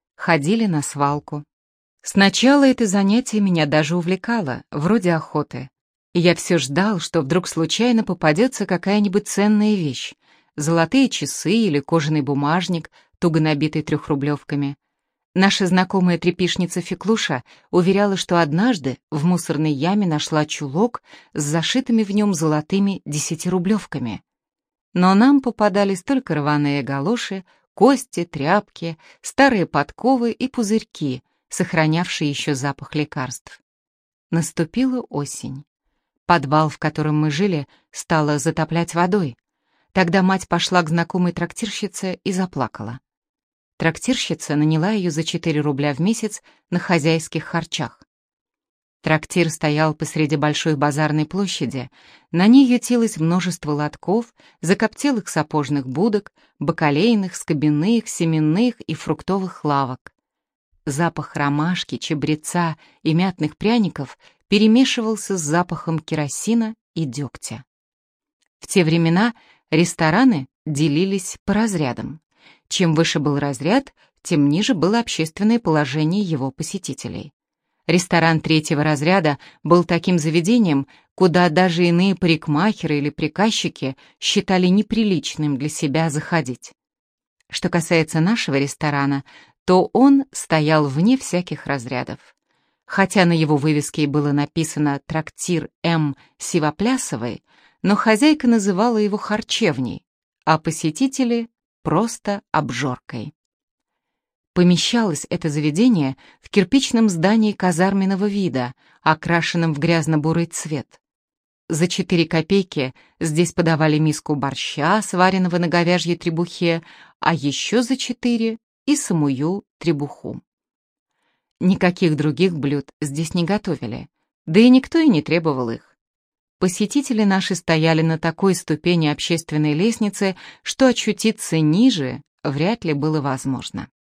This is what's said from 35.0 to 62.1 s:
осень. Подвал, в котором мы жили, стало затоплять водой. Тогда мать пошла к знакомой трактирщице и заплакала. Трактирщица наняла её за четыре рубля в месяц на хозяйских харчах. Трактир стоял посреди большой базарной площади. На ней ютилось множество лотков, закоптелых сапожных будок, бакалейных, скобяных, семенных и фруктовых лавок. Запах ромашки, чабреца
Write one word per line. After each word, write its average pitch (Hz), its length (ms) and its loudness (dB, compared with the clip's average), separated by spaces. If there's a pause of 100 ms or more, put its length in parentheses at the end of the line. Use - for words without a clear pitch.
осень. 139 640 -10 (600)
Подвал, 156 440 2
в - 100 -12
котором 151 420 0
мы 156 80 2
жили, 156 380 -2 (240)
стало 151 480 0
затоплять 160 560 -2
водой. 180 420 0 (540)
Тогда 185 320 2
мать 190 240 0
пошла 175 340 0
к 156 80 -2
знакомой 170 420 0
трактирщице 185 920 -8
и 208 80 -4
заплакала. 131 720 -6 (760)
Трактирщица 160 800 -2
наняла 156 340 2
её 190 220 -2
за 156 120 -2
четыре 160 380 -2
рубля 143 320 -2
в 127 60 -8
месяц 208 420 -4 (300)
на 175 80 0
хозяйских 160 640 -2
харчах. - 580 -8 (1040)
Трактир 156 480 0
стоял 156 420 0
посреди 156 420 -2
большой 151 400 0
базарной 147 520 0
площади. 143 640 -6 (400)
На 180 160 4
ней 262 200 10
ютилось 240 500 0
множество 170 540 -2
лотков, 147 600 -4 (280)
закоптелых 214 680 -2
сапожных 147 580 -2
будок, 196 460 -2 (240)
бакалейных, 165 800 0
скобяных, 156 720 0
семенных 165 720 0
и 160 140 -8
фруктовых 185 680 -6
лавок. 139 480 -4 (760)
Запах 156 500 -4
ромашки, 147 600 -2
чабреца 156 800 -4 (260)